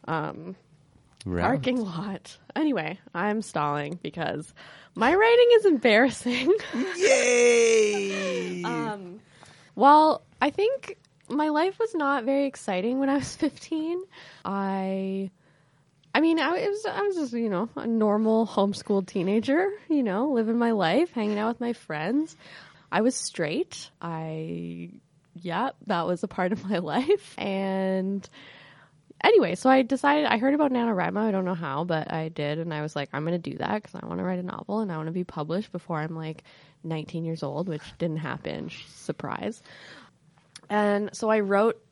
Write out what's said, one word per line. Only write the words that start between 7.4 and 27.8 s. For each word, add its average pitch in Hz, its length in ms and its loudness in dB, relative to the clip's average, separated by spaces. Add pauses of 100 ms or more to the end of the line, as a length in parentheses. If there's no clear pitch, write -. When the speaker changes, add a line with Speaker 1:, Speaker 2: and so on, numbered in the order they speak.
Speaker 1:
Um, 196 560 -6 (540)
well, 302 480 6 (180)
I 294 100 2
think 427 480 -2 (300)
my 302 200 0
life 320 300 0
was 453 160 -2
not 277 300 0
very 277 220 2
exciting 233 540 -2
when 269 80 2
I 277 80 2
was 262 180 -4
fifteen. 320 680 -4 (440)
I 190 880 -4 (840)
I 254 60 4
mean, 330 180 4
I, 311 160 0
it - 140 -2
was, 427 160 -6
I - 160 -4
was 403 140 0
just, 285 180 -4
you 233 160 0
know, 196 260 0
a - 100 -6
normal 220 600 2
homeschooled 202 600 0
teenager, 214 640 0 (220)
you 294 120 2
know, 220 280 0
living 226 280 0
my 233 120 2
life, 214 420 2
hanging 208 260 -2
out 214 100 0
with 233 120 -6
my 240 140 -4
friends. 202 600 -4 (560)
I 180 120 2
was 254 120 2
straight. - 760 -6 (100)
I, 170 920 -8 (420)
yeah, 175 380 -6 (160)
that 170 180 -2
was 175 160 -2
a 202 60 -6
part 185 240 -2
of 196 180 -6
my 202 80 0
<laughs> 165 160 -4
life. 294 420 0
And 190 920 -2 (960)